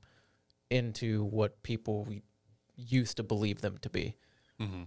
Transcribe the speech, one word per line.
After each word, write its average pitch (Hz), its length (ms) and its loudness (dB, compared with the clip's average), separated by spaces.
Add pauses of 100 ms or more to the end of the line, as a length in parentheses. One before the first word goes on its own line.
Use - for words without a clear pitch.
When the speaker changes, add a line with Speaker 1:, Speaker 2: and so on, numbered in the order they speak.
(720)
Speaker 1:
into 113 540 2
what 107 380 2
people 110 440 -2 (680)
used 123 420 0
to - 40 0
believe 104 380 2
them 98 180 -2
to - 120 -8
be. - 260 -2 (440)
Speaker 2:
Mm-hmm. 92 260 -4